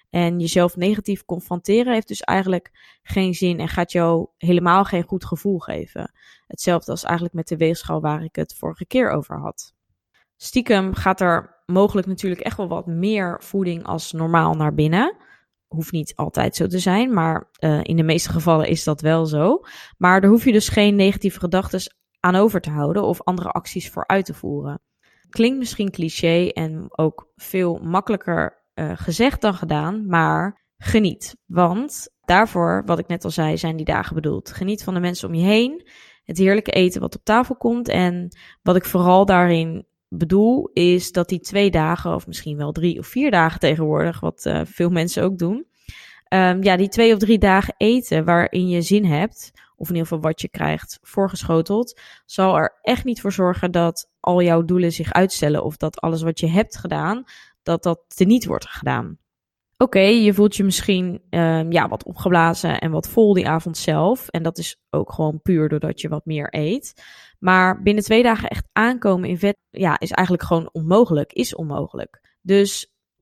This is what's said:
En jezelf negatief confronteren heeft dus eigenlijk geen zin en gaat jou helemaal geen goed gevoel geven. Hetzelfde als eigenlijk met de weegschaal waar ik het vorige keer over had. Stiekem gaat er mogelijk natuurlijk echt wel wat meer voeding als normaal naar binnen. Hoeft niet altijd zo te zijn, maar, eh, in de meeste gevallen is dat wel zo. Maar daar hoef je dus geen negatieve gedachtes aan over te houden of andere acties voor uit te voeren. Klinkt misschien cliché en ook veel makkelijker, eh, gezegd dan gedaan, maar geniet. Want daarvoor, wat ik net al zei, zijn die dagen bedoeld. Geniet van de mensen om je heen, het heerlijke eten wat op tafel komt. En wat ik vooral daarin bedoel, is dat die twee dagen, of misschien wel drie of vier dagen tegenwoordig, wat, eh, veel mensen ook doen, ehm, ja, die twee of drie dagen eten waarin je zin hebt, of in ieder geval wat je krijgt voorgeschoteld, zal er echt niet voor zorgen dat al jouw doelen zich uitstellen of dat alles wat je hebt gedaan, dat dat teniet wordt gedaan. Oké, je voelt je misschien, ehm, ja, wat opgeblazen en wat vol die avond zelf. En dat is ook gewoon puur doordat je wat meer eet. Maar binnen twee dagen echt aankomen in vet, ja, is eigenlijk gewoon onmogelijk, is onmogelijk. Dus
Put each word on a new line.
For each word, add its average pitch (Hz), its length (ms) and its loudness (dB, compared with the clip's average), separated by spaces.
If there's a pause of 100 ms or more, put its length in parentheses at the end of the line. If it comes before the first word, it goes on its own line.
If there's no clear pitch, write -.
(100)
En 175 300 -2
jezelf 175 360 0
negatief 202 480 -2
confronteren 196 680 -2
heeft 220 160 -2
dus - 120 -10
eigenlijk - 840 -4
geen 185 320 -2
zin 175 260 -2
en 160 80 -6
gaat - 240 -4
jou 170 340 2 (100)
helemaal 180 480 4
geen 180 180 -2
goed 185 220 -8
gevoel 185 340 -4
geven. - 540 -10 (340)
Hetzelfde - 440 -4
als 165 120 -8
eigenlijk 170 320 -6
met 165 140 -8
de 170 80 -6
weegschaal 160 440 -2
waar 156 240 -4
ik 160 120 -14
het 156 180 -8
vorige 165 320 -10
keer 254 240 0
over 151 280 -6
had. - 360 -12 (640)
Stiekem 196 580 0
gaat 190 260 -2
er 175 460 -2
mogelijk 196 400 2
natuurlijk 185 340 -6
echt - 160 -8
wel 190 120 -6
wat 170 180 -8
meer 180 560 -4
voeding 175 420 -4
als - 280 -8
normaal 165 420 0
naar 151 200 -2
binnen. 170 420 0 (500)
Hoeft 156 260 -8
niet 156 240 -8
altijd 151 400 -4
zo - 100 0
te 185 120 -4
zijn, 196 340 0
maar, 165 360 -2 (100)
eh, 151 240 0
in - 140 -2
de 165 60 4
meeste 160 280 0
gevallen 160 380 2
is 160 160 -2
dat 151 160 -2
wel 160 260 2
zo. 160 340 0 (380)
Maar 185 220 6
daar 196 100 8
hoef 226 140 6
je 254 80 4
dus 214 160 4
geen 208 280 2
negatieve 196 420 2
gedachtes 185 560 -4 (260)
aan 180 140 2
over 202 260 2
te 160 100 -6
houden 151 320 -2
of 170 200 -2
andere 180 260 -4
acties - 420 -8
voor - 160 -10
uit 190 180 2
te 165 100 -12
voeren. 143 460 -8 (480)
Klinkt 254 300 0
misschien 220 320 -4
cliché 170 580 0
en 160 400 -8
ook - 480 -4
veel 175 460 -4
makkelijker, 180 800 -4 (100)
eh, 156 200 -6
gezegd 220 460 -2
dan 208 140 0
gedaan, 170 520 -4
maar 165 580 0 (140)
geniet. - 580 -2 (100)
Want 180 600 -2 (160)
daarvoor, 185 600 2
wat 175 120 0
ik 170 80 -8
net 175 180 -6
al 180 60 -6
zei, 160 280 -2
zijn 160 180 -4
die 160 100 -8
dagen - 280 -4
bedoeld. 151 380 -4
Geniet 202 320 -6
van 190 100 -4
de 180 60 -2
mensen 180 280 -4
om 170 60 -6
je 165 100 2
heen, 240 440 2 (360)
het 160 140 -6
heerlijke 196 320 2
eten 180 300 2
wat - 160 -6
op - 80 -18
tafel 240 320 0
komt. 240 320 -2
En 180 480 -2 (260)
wat 180 140 2
ik 180 80 0
vooral 185 420 4
daarin 175 600 2 (220)
bedoel, 190 640 2
is 180 400 2
dat 175 160 0
die 180 120 -4
twee 202 300 2
dagen, 170 440 0
of 170 120 -6
misschien 160 300 -10
wel 147 160 -6
drie 160 260 -2
of - 80 -12
vier 277 240 0
dagen 165 300 2
tegenwoordig, 156 600 0
wat, - 260 -6
eh, - 180 0
veel - 260 -2
mensen 170 320 -2
ook 190 160 0
doen, 196 280 -4 (580)
ehm, 185 380 2
ja, 190 140 4
die 196 120 2
twee 226 240 4
of 214 60 2
drie 214 200 4
dagen 190 380 2
eten 214 480 2
waarin 175 440 2
je 175 140 0
zin 202 220 4
hebt, 160 480 -2 (240)
of 160 120 -10
in 175 60 -4
ieder 165 140 -2
geval 156 160 -4
wat 160 160 -2
je - 80 -8
krijgt 156 540 -6
voorgeschoteld, 196 960 -2 (240)
zal 190 320 2
er - 260 0
echt 247 220 -2
niet 240 160 -4
voor 202 120 -4
zorgen 180 380 0
dat 170 400 -2 (100)
al 180 220 2
jouw 170 220 4
doelen 175 280 2
zich 165 200 -8
uitstellen 160 520 2
of 151 120 -6
dat - 240 -6
alles 165 220 -2
wat 165 180 -4
je 160 80 0
hebt 170 280 0
gedaan, 175 480 -4 (380)
dat 170 200 -2
dat 170 260 -2
teniet 220 380 4
wordt - 220 -6
gedaan. 131 500 -6 (600)
Oké, 247 220 4
je 208 340 6
voelt 202 220 4
je 196 80 0
misschien, 185 680 -2
ehm, 165 420 0
ja, 165 160 2
wat - 160 -8
opgeblazen 170 760 0
en 160 100 -4
wat 160 180 -4
vol 214 260 6
die 185 140 0
avond 160 300 -4
zelf. 160 500 0
En 165 140 -4
dat 160 160 -4
is - 220 -10 (100)
ook - 220 -4
gewoon 156 300 -4
puur 156 260 2
doordat 156 320 -4
je 156 80 -8
wat 156 180 -8
meer 151 240 -6
eet. 170 540 -6 (340)
Maar 185 440 2
binnen 208 220 2
twee 220 180 6
dagen 226 260 2
echt - 240 -6
aankomen 214 560 0
in 175 100 -2
vet, 202 180 0 (140)
ja, 175 280 0
is - 120 -6
eigenlijk - 360 0
gewoon 165 260 -2
onmogelijk, 160 600 2
is - 220 -4
onmogelijk. - 880 -10
Dus 196 540 0 (260)